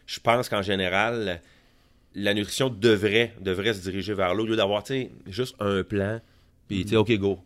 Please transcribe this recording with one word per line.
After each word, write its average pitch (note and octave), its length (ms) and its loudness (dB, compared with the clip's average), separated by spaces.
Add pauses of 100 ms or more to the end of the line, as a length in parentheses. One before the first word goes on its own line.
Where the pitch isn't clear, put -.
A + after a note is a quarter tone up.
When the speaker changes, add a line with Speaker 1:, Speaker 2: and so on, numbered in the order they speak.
Speaker 1:
je - 140 -12
pense A#2+ 300 2
qu'en G#2 120 0
général, G2 800 0 (720)
la G2+ 200 0
nutrition G#2 340 0
devrait, G#2+ 720 4
devrait F#2+ 320 0
se G2 80 -6
diriger F#2+ 320 -6
vers F#2 220 0
là, G#2+ 80 -2
au A2+ 40 -2
lieu A2 100 0
d'avoir, G#2 260 2
tu - 100 -8
sais, C3 180 -4 (160)
juste A2 320 -6
un G2+ 260 0
plan, G#2 360 -4 (480)
puis, G#2+ 140 -2
tu G#2 80 -6
sais, A2+ 60 2
Speaker 2:
Mhm. A2 40 6
Speaker 1:
OK, G#2+ 180 2
go, G2 280 0